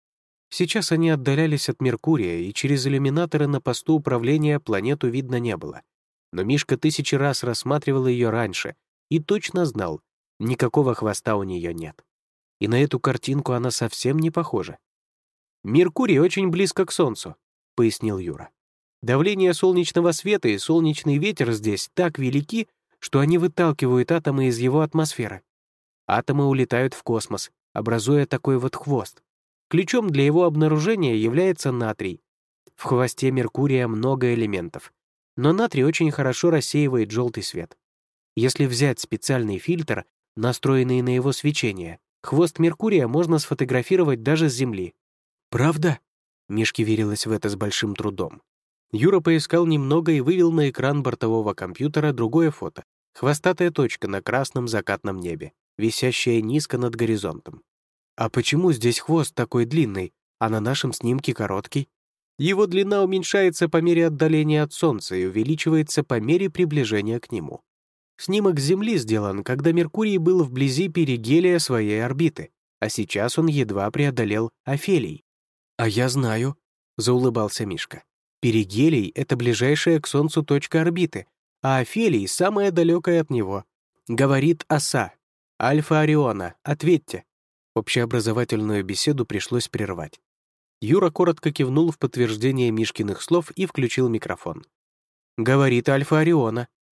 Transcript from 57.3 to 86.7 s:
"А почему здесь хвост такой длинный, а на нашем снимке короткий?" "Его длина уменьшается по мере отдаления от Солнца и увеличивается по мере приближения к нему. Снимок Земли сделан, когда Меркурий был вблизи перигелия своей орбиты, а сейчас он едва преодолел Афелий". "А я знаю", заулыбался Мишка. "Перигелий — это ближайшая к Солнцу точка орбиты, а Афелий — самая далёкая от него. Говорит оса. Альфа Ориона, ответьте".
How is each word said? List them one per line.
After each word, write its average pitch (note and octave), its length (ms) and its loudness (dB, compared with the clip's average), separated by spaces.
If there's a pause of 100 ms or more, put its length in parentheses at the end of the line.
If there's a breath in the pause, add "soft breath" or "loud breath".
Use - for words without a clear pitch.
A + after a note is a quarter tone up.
"А A2+ 120 -2
почему D#3+ 440 2
здесь A#2+ 260 0
хвост D#3 340 0
такой A#2+ 320 0
длинный, A2+ 480 -2 (260)
а A2+ 100 0
на G#2+ 100 0
нашем A#2+ 340 -2
снимке B2+ 400 -2
короткий?" G2+ 540 -4 (500)
"Его F#3+ 300 2
длина G3 360 2
уменьшается F#3 640 2
по E3+ 80 2
мере E3+ 300 4
отдаления D3+ 560 2
от D3+ 100 -4
Солнца A2+ 420 -2
и F#2 100 0
увеличивается D3+ 800 0
по A#2+ 160 -2
мере E3+ 300 0
приближения A#2+ 720 -2
к - 120 -18
нему. D2+ 300 -8 (560)
Снимок F#3+ 420 0
Земли F#3+ 380 2
сделан, G#2 460 0
когда C#3 280 0
Меркурий F#3 460 0
был F3+ 260 2
вблизи C3+ 460 -2
перигелия D#3 720 2
своей A2 440 0
орбиты, C3 480 -2 (280)
а G#2+ 100 -2
сейчас G#2+ 500 -4
он D#3+ 80 4
едва G#2+ 440 -2
преодолел A#2 600 0 (140)
Афелий". C3+ 580 -2 (540)
"А A#2 100 0
я A#2+ 220 0
знаю", B2 480 -2 (400)
заулыбался A#2 680 0
Мишка. - 380 -10 (380)
"Перигелий — A2 760 2
это C3+ 220 -2
ближайшая B2+ 640 2
к - 60 -10
Солнцу D3+ 360 0
точка C#3+ 380 0
орбиты, E3+ 460 -2 (340)
а C3+ 180 0
Афелий — C3 480 0
самая G3+ 420 0
далёкая E3+ 520 2
от D3+ 100 -4
него. G2 340 -2 (420)
Говорит C#3 600 0
оса. C3+ 460 -2 (460)
Альфа D3+ 420 2
Ориона, B2+ 600 0
ответьте". - 640 -2 (480)